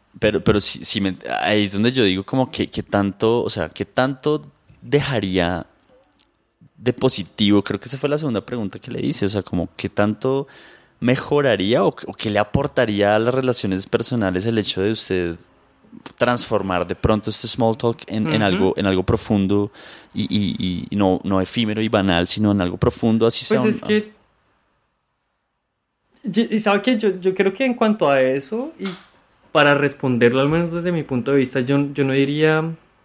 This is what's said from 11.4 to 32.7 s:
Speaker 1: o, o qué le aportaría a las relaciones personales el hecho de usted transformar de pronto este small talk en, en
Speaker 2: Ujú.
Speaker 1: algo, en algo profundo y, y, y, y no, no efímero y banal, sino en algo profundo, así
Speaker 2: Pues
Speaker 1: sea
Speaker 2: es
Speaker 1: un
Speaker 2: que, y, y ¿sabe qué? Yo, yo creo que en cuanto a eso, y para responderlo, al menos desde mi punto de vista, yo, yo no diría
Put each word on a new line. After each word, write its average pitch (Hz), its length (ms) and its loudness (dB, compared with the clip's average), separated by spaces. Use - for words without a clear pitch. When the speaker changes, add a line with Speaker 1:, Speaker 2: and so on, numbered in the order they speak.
Speaker 1:
o, - 40 2
o - 260 -8
qué - 160 -6
le 104 80 0
aportaría 107 760 2
a 110 40 4
las 117 160 0
relaciones 117 520 -2
personales 104 600 -2
el 117 100 0
hecho 95 240 -2
de 104 120 0
usted 90 440 -4
transformar 98 720 0
de 90 80 -6
pronto 110 340 0
este - 180 -6
small 113 300 0
talk 117 300 -2
en, 107 220 -4
en - 80 0
Speaker 2:
Ujú. 110 60 2
Speaker 1:
algo, 95 360 2
en 101 80 0
algo 95 160 0
profundo 101 680 0
y, - 80 -4
y, 98 360 -2
y, 90 300 -4
y - 80 -6
no, 95 280 2
no 95 180 0
efímero 107 400 -2
y 110 80 -2
banal, 95 360 2
sino 104 260 0
en 98 100 2
algo 90 160 -4
profundo, 113 480 2
así - 180 0
Speaker 2:
Pues 214 160 0
Speaker 1:
sea 214 80 2
Speaker 2:
es - 140 -2
Speaker 1:
un - 60 -10
Speaker 2:
que, 214 240 0
y, 214 320 -2
y - 20 2
¿sabe 202 240 2
qué? 254 160 2
Yo, 185 220 0
yo 185 140 0
creo 190 180 2
que 269 120 -2
en 254 100 0
cuanto 214 360 2
a 139 100 4
eso, 139 580 -2
y 196 80 -8
para 143 220 6
responderlo, 131 680 2
al 139 80 2
menos 165 240 0
desde 170 200 -4
mi 165 100 -2
punto 131 300 -2
de 143 60 4
vista, 131 220 0
yo, 139 320 0
yo 139 120 0
no 135 80 0
diría 156 600 2